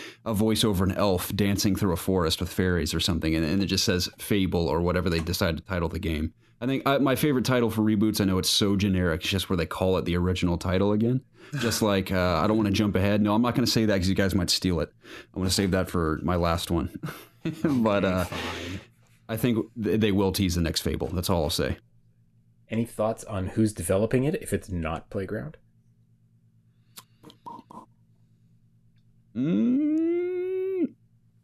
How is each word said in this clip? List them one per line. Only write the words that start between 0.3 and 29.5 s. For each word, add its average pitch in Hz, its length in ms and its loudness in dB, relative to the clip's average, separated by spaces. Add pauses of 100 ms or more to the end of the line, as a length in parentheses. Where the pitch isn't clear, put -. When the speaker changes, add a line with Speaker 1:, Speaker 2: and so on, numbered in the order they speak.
Speaker 1:
voice 110 320 2
over 98 200 2
an 95 80 2
elf 92 420 0
dancing 101 420 2
through 95 160 2
a 82 40 0
forest 87 440 0
with 87 100 -4
fairies 90 440 0
or 82 60 -2
something, 80 340 0
and, 80 100 0
and 85 180 0
it 92 40 0
just 95 180 0
says 92 240 0 (100)
Fable 90 500 0
or 76 120 0
whatever 87 300 0
they 85 80 0
decide 85 380 -2
to 73 80 -10
title 87 260 -4
the 80 80 -8
game. 80 340 -4 (300)
I 120 40 -4
think, 135 200 -2
uh, - 140 2
my 135 160 2
favorite 131 280 0
title 123 260 2
for 104 120 0
reboots, 107 380 2
I 104 40 2
know 95 140 2
it's 90 100 0
so 101 280 2
generic, 92 460 0
it's - 80 -4
just 95 200 -2
where 98 60 0
they 82 100 -2
call 92 320 0
it 78 60 -2
the 87 120 0
original 90 400 0
title 92 360 0
again. 117 280 0 (380)
Just 117 240 -2
<laughs> - 0 -
like, 98 300 2
uh, 90 300 2
I - 40 4
don't 107 100 2
wanna 104 140 2
jump 101 240 2
ahead. 101 260 2
No, 104 140 2
I'm 117 80 4
not 120 140 0
gonna 120 100 2
say 113 180 2
that 104 140 2
'cause 90 100 0
you 95 60 2
guys 98 200 2
might 90 140 2
steal 90 320 0
it. 76 100 -4 (440)
I - 40 -8
wanna 92 120 0
save 98 220 2
that 92 180 0
for 80 320 0
my 87 140 0
last 85 340 0
one. 82 240 0
<laughs> - 40 -10 (640)
But, 110 400 2
Speaker 2:
Okay, 95 100 2
Speaker 1:
uh, 92 120 0
Speaker 2:
fine. 87 540 -8 (520)
Speaker 1:
I 113 60 -4
think 120 260 0 (180)
th-, 104 160 2
they 107 140 4
will 95 180 4
tease 92 260 2
the 87 40 2
next 82 220 0
Fable. 65 260 -2
That's 87 220 -4
all 85 140 2
I'll 73 60 0
say. - 280 -2 (920)
Speaker 3:
Any 117 160 -2
thoughts 110 400 -4
on 92 240 -4
who's 110 240 2
developing 113 520 0
it 156 180 0
if - 100 -12
it's 95 180 -4
not 80 400 -6
Playground? 107 460 -8 (3750)
Speaker 1:
Mm. 330 1600 0 (520)